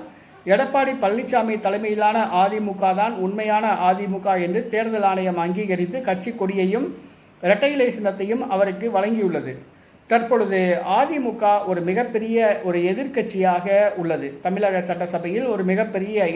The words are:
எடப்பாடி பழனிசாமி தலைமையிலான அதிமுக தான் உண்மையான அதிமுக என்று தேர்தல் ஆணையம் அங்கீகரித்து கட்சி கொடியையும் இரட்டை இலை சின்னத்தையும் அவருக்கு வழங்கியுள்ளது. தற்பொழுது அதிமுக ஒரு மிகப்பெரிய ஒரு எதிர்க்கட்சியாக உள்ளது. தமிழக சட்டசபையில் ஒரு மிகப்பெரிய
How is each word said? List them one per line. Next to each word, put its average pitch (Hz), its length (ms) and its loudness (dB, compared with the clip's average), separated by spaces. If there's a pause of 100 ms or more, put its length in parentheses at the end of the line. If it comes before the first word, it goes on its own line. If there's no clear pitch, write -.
(460)
எடப்பாடி 269 480 2
பழனிசாமி 226 640 0
தலைமையிலான 214 580 0 (160)
அதிமுக 196 600 2
தான் 220 200 0
உண்மையான 214 520 0 (160)
அதிமுக 190 440 0 (140)
என்று 180 180 0 (100)
தேர்தல் 220 340 0
ஆணையம் 185 400 2
அங்கீகரித்து 180 580 -2
கட்சி 185 300 -2
கொடியையும் 196 540 0 (580)
இரட்டை 202 280 2
இலை 269 160 2
சின்னத்தையும் 208 640 -2
அவருக்கு 196 400 0
வழங்கியுள்ளது. 190 640 0 (560)
தற்பொழுது 226 500 2 (380)
அதிமுக 269 460 0 (220)
ஒரு 180 160 -2
மிகப்பெரிய 226 560 -2 (260)
ஒரு 180 200 0
எதிர்க்கட்சியாக 190 800 0 (300)
உள்ளது. 160 340 -4 (140)
தமிழக 190 380 0
சட்டசபையில் 180 680 -4
ஒரு 202 160 -2
மிகப்பெரிய 196 720 0